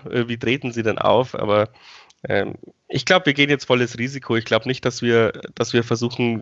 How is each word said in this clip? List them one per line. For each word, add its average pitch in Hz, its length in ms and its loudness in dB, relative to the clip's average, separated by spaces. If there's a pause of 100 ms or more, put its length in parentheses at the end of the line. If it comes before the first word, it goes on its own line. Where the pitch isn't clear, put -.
äh, 120 180 0
wie 117 100 -4
treten 123 340 -2
sie 113 120 -4
denn 107 140 0
auf, 110 380 2
aber, 104 340 2 (580)
ähm, 101 280 -2 (340)
ich - 160 -4
glaub, 185 200 2
wir 143 80 4
gehen 143 160 2
jetzt 143 160 0
volles 123 340 0
Risiko. 127 380 -4
Ich 113 80 -2
glaub 110 200 0
nicht, 127 200 -4
dass 123 160 -4
wir, 117 320 4 (220)
dass - 180 -2
wir 120 100 4
versuchen, 117 580 -2